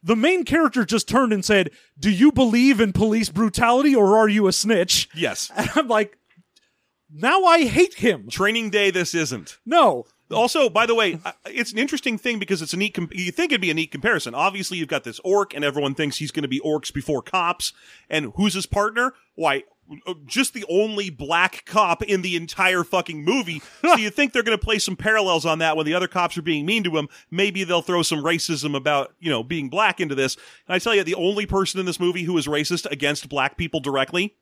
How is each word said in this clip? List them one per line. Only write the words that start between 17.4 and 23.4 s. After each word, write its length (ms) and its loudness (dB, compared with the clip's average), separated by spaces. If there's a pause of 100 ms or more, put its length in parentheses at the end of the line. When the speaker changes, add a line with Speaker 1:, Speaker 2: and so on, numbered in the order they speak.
Speaker 2:
And 280 -4
who's 180 2
his 120 -4
partner? 460 -2 (220)
Why, 300 2 (420)
uh, 80 -8 (100)
just 300 -2
the 140 -12
only 420 0
black 560 -2
cop 380 2
in 180 0
the 140 -4
entire 480 0
fucking 400 -4
movie. 360 -2 (120)